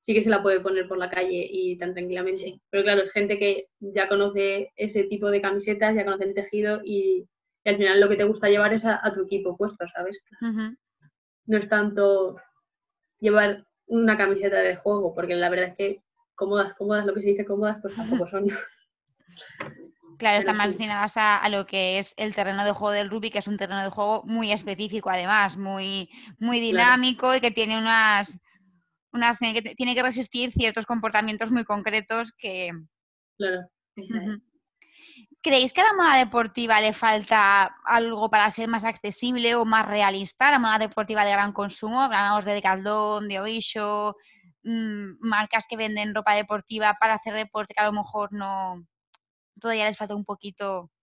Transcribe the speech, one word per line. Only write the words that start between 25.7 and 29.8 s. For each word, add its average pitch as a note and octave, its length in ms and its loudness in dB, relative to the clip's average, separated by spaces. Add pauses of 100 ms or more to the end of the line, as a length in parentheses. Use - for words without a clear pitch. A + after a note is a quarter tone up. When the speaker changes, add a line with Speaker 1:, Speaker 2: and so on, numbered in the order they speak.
Speaker 3:
muy A#3+ 200 -2
Speaker 1:
Claro. A#3 80 -2
Speaker 3:
dinámico B3+ 680 4
y C4 60 2
que A#3+ 100 2
tiene A3 260 -2
unas, G#3+ 640 2 (720)
unas, A#3+ 260 0
tiene A3+ 220 -2
que, G#3+ 140 -14
tiene B3 200 -2